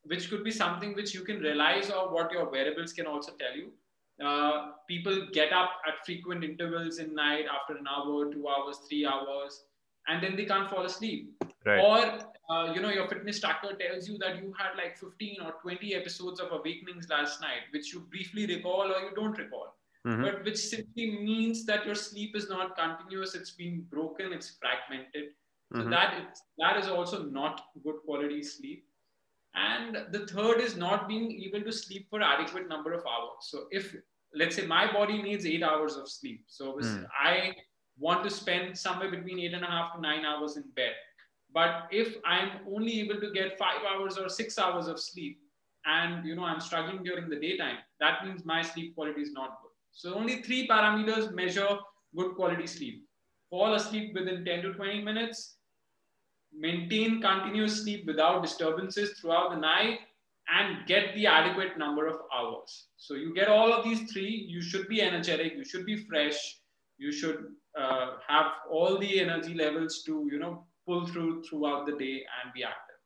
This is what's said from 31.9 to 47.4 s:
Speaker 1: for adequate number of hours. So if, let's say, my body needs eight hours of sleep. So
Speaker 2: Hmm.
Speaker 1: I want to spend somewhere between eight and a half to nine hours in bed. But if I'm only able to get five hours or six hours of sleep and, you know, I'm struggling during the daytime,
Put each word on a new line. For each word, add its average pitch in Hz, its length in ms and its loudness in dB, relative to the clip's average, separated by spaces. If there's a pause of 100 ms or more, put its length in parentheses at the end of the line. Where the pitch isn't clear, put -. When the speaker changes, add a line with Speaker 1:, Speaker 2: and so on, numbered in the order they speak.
Speaker 1:
for 208 100 -2
adequate 175 480 2
number 156 240 -4
of 170 140 -2
hours. 120 360 -6 (100)
So - 180 -8
if, 190 240 -6 (400)
let's 165 220 2
say, 180 100 -2
my 180 260 4
body 208 300 2
needs 196 240 -2
eight 165 160 0
hours 156 340 2
of 139 140 -12
sleep. 117 380 -12
So 135 320 -8
Speaker 2:
Hmm. 107 240 -2 (180)
Speaker 1:
I 180 320 4 (440)
want 170 260 2
to 202 60 0
spend 180 460 -2
somewhere 185 340 -2
between 180 280 -6
eight 175 160 -4
and 180 80 -4
a 175 60 -4
half 170 260 -2
to 170 60 -10
nine 156 240 0
hours 151 320 -2
in 143 80 -10 (100)
bed. 120 200 0 (600)
But 170 360 4
if 214 340 2
I'm 185 260 4 (240)
only 220 260 0
able 202 200 -2
to 208 100 -2
get 190 280 -2
five 208 300 0
hours 190 280 -2
or 185 140 -4
six - 280 -4
hours 175 300 2
of 160 100 -6
sleep 165 400 -8 (460)
and, 170 420 2
you 160 80 -2
know, 175 100 -4
I'm 165 160 -2
struggling 170 440 -4
during 175 240 -4
the 147 80 -2
daytime, 156 400 -2 (240)